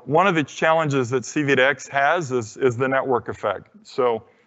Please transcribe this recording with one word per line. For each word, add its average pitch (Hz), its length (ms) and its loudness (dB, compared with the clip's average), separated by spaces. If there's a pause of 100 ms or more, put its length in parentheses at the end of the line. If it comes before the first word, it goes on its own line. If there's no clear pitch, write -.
one 160 220 2
of 185 80 2
the 151 80 2
challenges 151 640 0
that 123 160 -2
C - 160 -4
V 139 140 2
two 127 80 4
X 135 240 0
has 143 440 0
is, 120 260 -4
is 123 200 0
the 131 100 -2
network 131 400 0
effect. 107 420 -6 (120)
So 120 420 -2 (240)